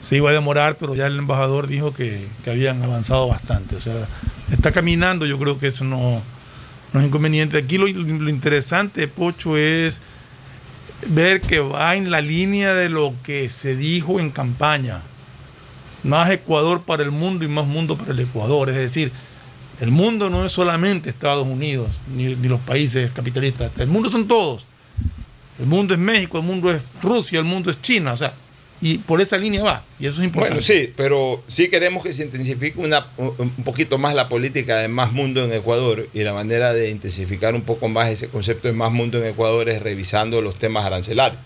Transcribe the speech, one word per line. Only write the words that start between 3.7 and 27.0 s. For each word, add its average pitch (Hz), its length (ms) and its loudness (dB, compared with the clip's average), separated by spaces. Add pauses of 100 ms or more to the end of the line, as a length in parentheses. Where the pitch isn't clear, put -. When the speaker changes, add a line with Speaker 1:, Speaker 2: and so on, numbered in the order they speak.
Speaker 1:
O - 40 -8
sea, 113 260 -6 (440)
está - 200 4
caminando, 170 540 2
yo 139 140 -2
creo 143 200 0
que 139 80 0
eso 131 160 -2
no, 123 380 0 (720)
no 135 60 4
es 139 80 6
inconveniente. 151 500 2
Aquí 147 220 0
lo, 196 80 4
lo 156 420 -2
interesante, 151 760 0
Pocho, 170 500 -2
es 160 440 0 (1040)
ver 185 340 4
que 165 180 2
va 147 360 0
en 190 160 -2
la 160 100 2
línea 190 540 2
de 180 140 2
lo 151 340 0
que 139 260 -4
se 131 260 -4
dijo 160 440 0
en 160 100 0
campaña. 131 720 -2 (1000)
Más 165 280 4
Ecuador 170 500 2
para 160 220 0
el 143 80 -2
mundo 165 340 -2
y - 20 -2
más 147 200 0
mundo 151 280 0
para - 160 -8
el 127 80 -2
Ecuador. 127 500 0
Es 131 60 -2
decir, 131 360 -2 (680)
el 117 120 2
mundo 202 400 4
no 180 120 2
es 185 80 0
solamente 175 600 2
Estados 143 340 0
Unidos, 131 440 -2 (260)
ni, 127 200 -2
ni 123 120 0
los 123 120 2
países 131 520 0
capitalistas. 123 680 -2
El 123 100 0
mundo 214 220 2
son 220 180 0
todos. 185 380 2 (960)
El 123 80 -2
mundo 185 260 2
es 170 60 2
México, 185 400 2
el 160 40 -2
mundo 180 280 0
es 156 100 -2 (220)